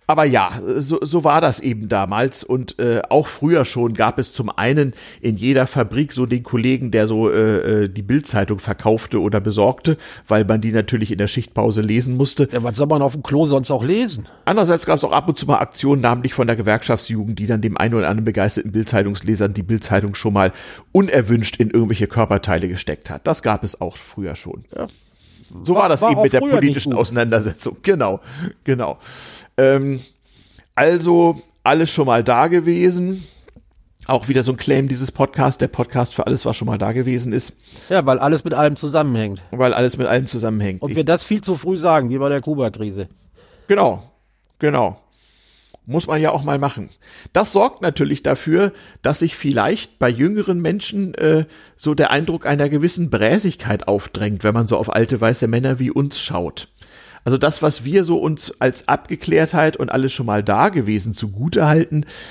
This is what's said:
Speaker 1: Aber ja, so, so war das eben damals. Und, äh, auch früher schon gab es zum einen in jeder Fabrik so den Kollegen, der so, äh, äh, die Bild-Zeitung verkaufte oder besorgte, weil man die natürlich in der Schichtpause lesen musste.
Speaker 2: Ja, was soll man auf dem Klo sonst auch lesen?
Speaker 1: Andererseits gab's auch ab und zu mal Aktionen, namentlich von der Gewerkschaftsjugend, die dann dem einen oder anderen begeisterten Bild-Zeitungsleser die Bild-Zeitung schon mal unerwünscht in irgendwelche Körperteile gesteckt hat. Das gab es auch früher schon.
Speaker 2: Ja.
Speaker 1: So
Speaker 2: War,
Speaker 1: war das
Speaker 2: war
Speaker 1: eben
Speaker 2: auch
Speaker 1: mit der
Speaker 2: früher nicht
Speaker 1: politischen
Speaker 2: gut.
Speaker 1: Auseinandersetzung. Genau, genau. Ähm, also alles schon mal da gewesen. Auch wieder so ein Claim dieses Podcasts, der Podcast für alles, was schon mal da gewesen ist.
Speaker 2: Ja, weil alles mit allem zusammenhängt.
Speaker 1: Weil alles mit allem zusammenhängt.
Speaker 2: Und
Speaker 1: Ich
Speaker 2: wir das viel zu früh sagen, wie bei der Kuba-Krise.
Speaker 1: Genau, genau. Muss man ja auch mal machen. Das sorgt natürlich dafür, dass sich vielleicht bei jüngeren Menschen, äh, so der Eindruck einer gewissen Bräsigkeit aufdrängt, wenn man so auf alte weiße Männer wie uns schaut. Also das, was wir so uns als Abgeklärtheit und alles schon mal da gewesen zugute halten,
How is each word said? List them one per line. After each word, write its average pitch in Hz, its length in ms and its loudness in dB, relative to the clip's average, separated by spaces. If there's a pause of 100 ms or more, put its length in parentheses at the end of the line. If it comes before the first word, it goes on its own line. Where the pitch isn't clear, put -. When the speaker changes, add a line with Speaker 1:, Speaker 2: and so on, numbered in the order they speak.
Speaker 1:
Aber 156 200 4
ja, 101 340 2 (200)
so, 147 220 -2
so 151 220 0
war 151 160 4
das 151 220 2
eben 110 260 -4
damals. 104 560 -2
Und, 127 360 -4
äh, 117 300 0
auch 147 180 4
früher 156 360 2
schon 120 300 -2
gab 113 260 0
es 120 140 -4
zum 107 160 -6
einen 135 420 0 (300)
in 110 160 -2
jeder 127 280 2
Fabrik 127 460 -2
so 127 140 -2
den 123 180 -2
Kollegen, 123 480 -2
der 110 160 2
so, 110 240 2
äh, 107 540 2
äh, 101 40 -2
die 98 120 -10
Bild-Zeitung 107 580 -2
verkaufte 110 640 -2
oder 104 180 0
besorgte, 110 580 0 (300)
weil 107 160 4
man 110 160 2
die 110 140 -2
natürlich 107 380 0
in 98 80 -6
der 101 80 0
Schichtpause 110 540 -2
lesen 123 360 0
musste. 139 340 0
Speaker 2:
Ja, 120 120 -2
was 117 120 -4
soll 143 120 0
man 151 140 2
auf 139 120 0
dem 143 100 -10
Klo 147 220 2
sonst 139 260 0
auch 120 120 -2
lesen? 185 440 -2 (160)
Speaker 1:
Andererseits 175 420 2
gab's 156 200 0
auch 78 80 -2
ab 160 160 2
und 156 100 -2
zu - 60 -8
mal 139 140 2
Aktionen, 139 420 0
namentlich 123 320 0
von 120 140 0
der 117 100 2
Gewerkschaftsjugend, 110 840 -2
die 104 60 -6
dann 110 160 0
dem 107 160 -2
einen 110 160 0
oder 98 160 0
anderen 110 160 -2
begeisterten 104 480 -2
Bild-Zeitungsleser 101 760 0
die 98 160 -4
Bild-Zeitung 101 520 -2
schon 107 180 -2
mal 98 180 4 (400)
unerwünscht 120 720 2
in 110 80 0
irgendwelche 107 380 0
Körperteile 98 600 0
gesteckt 90 420 -8
hat. - 160 -12
Das 160 180 -2
gab 110 100 0 (100)
es - 180 -10
auch 87 160 -8
früher - 380 -12
schon. - 280 -16 (120)
Speaker 2:
Ja. - 120 -8 (760)
Speaker 1:
So 180 120 2
Speaker 2:
War, 202 80 4
Speaker 1:
war 190 60 4
das 147 120 2
Speaker 2:
war 220 80 4
Speaker 1:
eben - 100 2
Speaker 2:
auch 214 40 4
Speaker 1:
mit 208 100 4
der 131 60 6
Speaker 2:
früher 277 140 0
nicht 240 80 4
Speaker 1:
politischen 143 320 0
Speaker 2:
gut. 107 80 2
Speaker 1:
Auseinandersetzung. 113 800 -2
Genau, 123 360 0 (440)
genau. 120 340 -2 (600)
Ähm, 135 420 4 (760)
also 170 640 4 (220)
alles 160 280 2
schon 147 160 0
mal 117 160 4
da 127 240 4
gewesen. 175 800 0 (800)
Auch 123 200 0
wieder 131 160 2
so 123 100 0
ein 117 40 -8
Claim 135 320 0
dieses 131 220 -6
Podcasts, 135 480 0
der 131 100 0
Podcast - 460 -2
für - 100 -2
alles, 127 200 -2
was 117 120 -2
schon - 80 -6
mal 110 120 -2
da 104 160 -2
gewesen 123 380 -2
ist. - 260 -4 (320)
Speaker 2:
Ja, 175 160 2
weil 131 140 4
alles 147 240 0
mit 160 100 -6
allem 147 220 2
zusammenhängt. 123 640 -2 (100)
Speaker 1:
Weil 123 220 2
alles 123 240 0
mit 123 100 -2
allem 127 200 0
zusammenhängt. 107 540 -4
Speaker 2:
Und 147 100 -6
Speaker 1:
Ich 131 60 -6
Speaker 2:
wir 156 80 0
das 165 180 0
viel 214 180 -2
zu 185 140 -4
früh 180 220 -4
sagen, 156 320 2
wie 131 80 -2
bei 139 120 0
der 139 120 -2
Kuba-Krise. 107 640 -4 (600)
Speaker 1:
Genau, 156 440 2 (480)
genau. 127 400 0 (840)
Muss 156 220 -4
man 156 140 0
ja 156 100 2
auch 147 120 -2
mal 143 160 -2
machen. 139 300 -4 (440)
Das 214 180 0
sorgt 202 300 2
natürlich 147 420 -2
dafür, 165 480 2 (300)
dass 147 180 0
sich 165 160 -2
vielleicht 139 640 -2
bei 123 100 2
jüngeren 180 520 0
Menschen, 190 540 -4
äh, 156 280 2 (320)
so - 180 -2
der 147 180 2
Eindruck 160 340 -2
einer 143 240 2
gewissen 156 400 0
Bräsigkeit 113 800 0
aufdrängt, 104 560 -2
wenn 107 80 2
man 117 140 0
so 107 100 2
auf - 160 -2
alte 113 260 2
weiße 113 280 0
Männer 123 320 0
wie 127 120 -2
uns 143 300 -2
schaut. - 480 -8 (560)
Also 127 120 2
das, 151 240 0
was 147 240 0
wir 170 200 2
so 165 120 2
uns - 440 -4
als 131 260 -2
Abgeklärtheit 156 880 0
und - 140 -4
alles 131 220 0
schon 127 120 -4
mal 104 180 0
da 107 260 2
gewesen 107 440 -2
zugute 120 540 -2
halten, 156 380 2 (240)